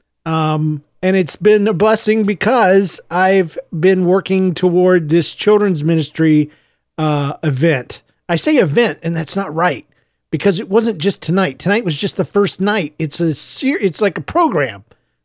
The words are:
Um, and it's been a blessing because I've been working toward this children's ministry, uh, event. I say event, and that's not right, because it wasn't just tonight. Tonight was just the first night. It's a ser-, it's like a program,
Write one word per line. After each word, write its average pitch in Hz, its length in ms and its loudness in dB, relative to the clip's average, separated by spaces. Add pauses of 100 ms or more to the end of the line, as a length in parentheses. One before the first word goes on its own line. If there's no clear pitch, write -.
(240)
Um, 156 600 -2 (200)
and 185 120 2
it's 185 200 -2
been 208 320 2
a 220 60 0
blessing 214 500 0
because 196 760 2 (120)
I've 185 440 2 (240)
been 185 260 2
working 185 500 0
toward 180 540 2
this 165 220 0
children's 202 520 2
ministry, 156 680 2 (480)
uh, 147 360 -2 (100)
event. 143 580 -2 (260)
I 175 80 0
say 302 200 0
event, 196 480 2
and 165 120 -4
that's 160 200 -6
not 190 180 -6
right, 160 320 -2 (460)
because 170 280 0
it 214 100 -8
wasn't 220 280 0
just 175 240 -4
tonight. 165 380 -2
Tonight 202 260 -2
was 156 100 -2
just - 220 -6
the 180 80 -2
first - 340 -2
night. 196 380 -2
It's 156 220 -6
a 165 160 0
ser-, - 420 -4
it's 202 240 -4
like 196 160 -2
a 170 40 -6
program, 147 640 -2 (400)